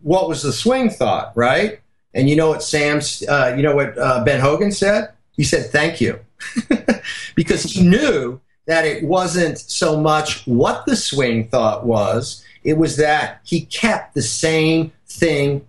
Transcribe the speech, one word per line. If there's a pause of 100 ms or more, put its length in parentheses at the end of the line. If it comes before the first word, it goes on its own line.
what
was
the
swing
thought,
right?" (340)
And
you
know
what
Sam, (260)
uh,
you
know
what,
uh,
Ben
Hogan
said? (220)
He
said,
"Thank
you." (500)
<laughs>
Because
he
knew (280)
that
it
wasn't
so
much
what
the
swing
thought
was, (200)
it
was
that
he
kept
the
same (160)
thing